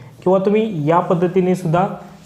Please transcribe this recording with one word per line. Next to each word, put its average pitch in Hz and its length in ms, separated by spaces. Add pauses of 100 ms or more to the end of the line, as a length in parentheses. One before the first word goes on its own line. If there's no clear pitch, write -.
(220)
किंवा 185 160
तुम्ही 202 500
या 170 120
पद्धतीने 180 540
सुद्धा 175 320 (400)